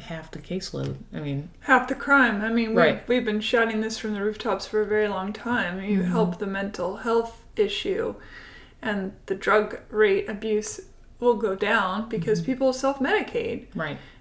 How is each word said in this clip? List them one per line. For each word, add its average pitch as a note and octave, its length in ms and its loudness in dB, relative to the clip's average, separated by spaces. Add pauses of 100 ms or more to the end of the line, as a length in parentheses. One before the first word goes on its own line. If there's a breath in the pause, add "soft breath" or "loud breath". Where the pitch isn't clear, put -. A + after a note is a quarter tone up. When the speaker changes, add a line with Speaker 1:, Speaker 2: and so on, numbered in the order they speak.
Speaker 1:
half D#3+ 300 -12
the D3 80 -10
caseload. C#3 560 -6 (180)
I D#3 60 -8
mean, C#3+ 300 -6 (120)
Speaker 2:
Half B3 280 4
the C#4 60 -2
crime. B3 460 4
I A3 80 -2
mean, A3+ 200 2
we've, A3+ 80 0
Speaker 1:
Right. F#3 300 4
Speaker 2:
we've A#3+ 180 2
been G#3+ 160 0
shouting A3+ 400 2
this A3+ 180 -4
from G#3+ 160 -4
the G3+ 80 -4
rooftops G#3 420 -2
for G#3+ 160 0
a G3+ 60 0
very G#3+ 200 2
long G3 260 -2
time. G3 500 -4
You G3+ 160 2
Speaker 1:
Mm-hmm. F3+ 120 2
Speaker 2:
help F3 280 2
the G3+ 80 -4
mental G3 500 -4
health A#3 460 -2 (120)
issue, - 600 0 (680 loud breath)
and G3 300 -4 (160)
the F#3+ 80 -2
drug G3+ 420 2 (140)
rate G#3 360 4
abuse G#3+ 540 -2 (380)
will A#3+ 160 4
go G3+ 200 0
down G3+ 540 0
because E3+ 320 0
Speaker 1:
Mm-hmm. C4+ 100 0
Speaker 2:
people C4 220 2
self-medicate. C#4 1000 0
Speaker 1:
Right. D3+ 240 -4 (240 loud breath)